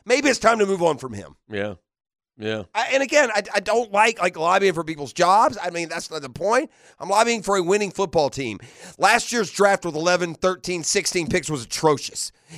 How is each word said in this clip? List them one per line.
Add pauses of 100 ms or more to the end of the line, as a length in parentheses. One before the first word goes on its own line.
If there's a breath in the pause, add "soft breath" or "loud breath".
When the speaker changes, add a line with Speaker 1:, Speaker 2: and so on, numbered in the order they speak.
Speaker 1:
Maybe
it's
time
to
move
on
from
him. (120)
Speaker 2:
Yeah. (640)
Yeah. (100)
Speaker 1:
I,
and
again,
I, (120)
I
don't
like,
like,
lobbying
for
people's
jobs.
I
mean,
that's
not
the
point. (300 soft breath)
I'm
lobbying
for
a
winning
football
team. (400 loud breath)
Last
year's
draft
with
eleven,
thirteen,
sixteen
picks
was
atrocious. (260 loud breath)